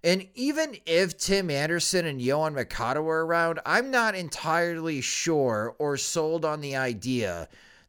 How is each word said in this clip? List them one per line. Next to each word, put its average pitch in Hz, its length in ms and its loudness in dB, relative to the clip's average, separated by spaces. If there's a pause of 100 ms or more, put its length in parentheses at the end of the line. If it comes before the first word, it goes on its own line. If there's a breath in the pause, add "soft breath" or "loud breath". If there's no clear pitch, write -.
And 185 320 2
even 277 500 -2
if 165 320 2
Tim 196 320 0
Anderson 160 560 0
and 139 160 -4
Yohan 147 340 2
Moncada 127 460 -2
were 160 240 0
around, 165 400 2
I'm 233 240 2
not 233 260 2
entirely 165 840 -2
sure 120 800 0
or 143 180 0
sold 160 480 0
on 151 160 -2
the 139 140 -6
idea 110 720 -2 (400 soft breath)